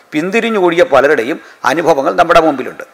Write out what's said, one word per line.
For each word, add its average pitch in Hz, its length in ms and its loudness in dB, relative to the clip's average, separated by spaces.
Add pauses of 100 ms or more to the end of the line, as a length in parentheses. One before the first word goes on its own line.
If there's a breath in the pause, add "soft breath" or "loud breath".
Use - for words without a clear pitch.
(120)
പിന്തിരിഞ്ഞുകൂടിയ 185 720 0
പലരുടെയും 139 560 2 (260 soft breath)
അനുഭവങ്ങൾ 147 480 0
നമ്മുടെ 170 260 2
മുമ്പിലുണ്ട്. 135 440 -2 (100)